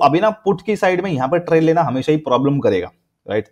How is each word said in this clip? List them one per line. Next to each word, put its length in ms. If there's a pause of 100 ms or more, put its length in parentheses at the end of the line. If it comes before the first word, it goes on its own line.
अभी 160
ना 100
पुट 320
की 140
साइड 260
में 100
यहाँ 160
पे 120
ट्रेड 240
लेना 180
हमेशा 300
ही 60
प्रॉब्लम 420
करेगा, 320 (380)
राइट? 220